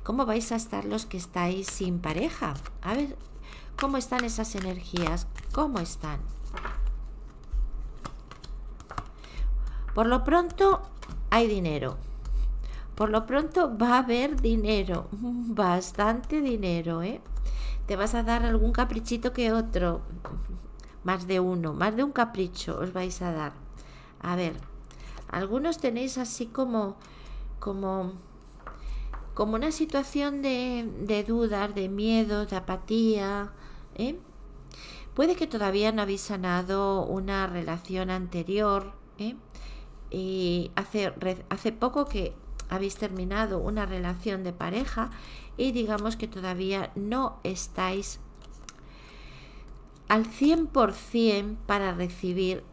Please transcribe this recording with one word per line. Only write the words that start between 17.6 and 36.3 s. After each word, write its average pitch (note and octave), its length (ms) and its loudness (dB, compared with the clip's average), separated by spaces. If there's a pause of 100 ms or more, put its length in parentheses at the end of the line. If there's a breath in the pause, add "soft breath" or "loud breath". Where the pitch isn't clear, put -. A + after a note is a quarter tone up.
Te G3+ 80 0
vas G#3 180 2
a A#3 100 2
dar A#3 220 4
algún A3+ 260 6
caprichito A#3+ 600 2
que A#3 180 4
otro. F#3+ 500 2 (1040 loud breath)
Más F3+ 240 0
de F#3 120 4
uno, F3+ 340 2
más F#3 220 2
de B3+ 80 4
un C#4+ 80 0
capricho A3+ 680 0
os F3+ 160 -2
vais F#3 280 -4
a F3+ 100 -2
dar. D#3 220 -4 (680 loud breath)
A F3 140 0
ver, F3 180 0 (760 loud breath)
algunos C4 480 0
tenéis B3+ 400 0
así A#3+ 300 -4
como, A3+ 480 0 (640 loud breath)
como, F#3+ 540 -2 (1200 loud breath)
como G#3+ 200 2
una C#4+ 160 2
situación C#4+ 680 0
de, B3 480 0 (120)
de G#3 220 2
dudas, G#3 520 2
de G3 120 0
miedo, G#3 580 4
de G3 100 -4
apatía, G#3 960 2 (440 loud breath)
¿eh? C#4 220 -2 (960 loud breath)
Puede E4 220 6
que D#4+ 120 0
todavía G#3 440 4
no A3 100 2
habéis G3 200 0
sanado F#3+ 840 2